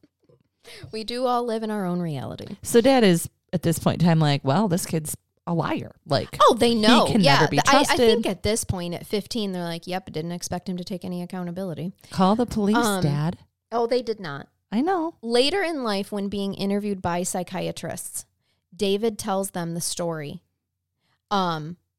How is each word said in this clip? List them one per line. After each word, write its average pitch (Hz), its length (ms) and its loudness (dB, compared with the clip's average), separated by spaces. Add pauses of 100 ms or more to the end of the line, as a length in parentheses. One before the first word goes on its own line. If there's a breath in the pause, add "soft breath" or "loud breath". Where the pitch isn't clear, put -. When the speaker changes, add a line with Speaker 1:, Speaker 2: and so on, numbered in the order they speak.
(920 loud breath)
Speaker 1:
We 220 100 -8
do 240 220 -4
all 240 200 2
live 226 160 -2
in 214 100 -4
our 208 140 -2
own 175 140 -2
reality. 156 640 -6
Speaker 2:
So - 160 6
Dad 254 240 6
is, 175 260 4 (220)
at 180 120 -2
this 165 160 0
point - 220 0
in 170 60 6
time, 165 140 6
like, 143 240 2
"Well, 160 240 2
this 175 160 0
kid's 156 300 -6 (320)
a 170 60 -2
liar." - 420 -4 (100)
Like, - 360 -2
Speaker 1:
Oh, 285 140 8
they 233 200 2
know. 226 300 6
Speaker 2:
he - 80 0
can 220 80 4
Speaker 1:
Yeah, 269 140 6
Speaker 2:
never 226 120 4
be 143 100 0
Speaker 1:
th-, - 120 2
I, 269 100 8
I 285 60 4
Speaker 2:
trusted. 302 140 0
Speaker 1:
think 226 260 4
at 196 180 -4
this 214 220 -2
point 175 280 -4
at - 140 -10
fifteen, 202 460 -4
they're 180 100 -6
like, 170 240 -8
"Yep, 185 240 -8
didn't 170 220 -6
expect 180 340 -8
him 185 80 -6
to 180 80 -8
take 180 220 -10
any 180 160 -6
accountability." 175 720 -8 (180)
Speaker 2:
Call 190 240 4
the 240 120 0
police, 208 280 0
Speaker 1:
Um, 208 280 2
Speaker 2:
Dad. 151 340 0 (340)
Speaker 1:
Oh, 233 160 0
they 247 140 0
did 214 180 -6
not. 143 280 -12 (240)
Speaker 2:
I 214 100 0
know. 339 400 -2
Speaker 1:
Later 269 420 2
in 320 200 -4
life, 202 280 -4
when 202 160 -4
being 196 280 -4
interviewed 202 460 -2
by 175 220 -2
psychiatrists, 175 1040 -8 (500)
David 208 440 -2
tells 196 320 -4
them 170 220 -6
the 170 60 -6
story, 165 600 -8 (920)
um, 175 460 -2 (220)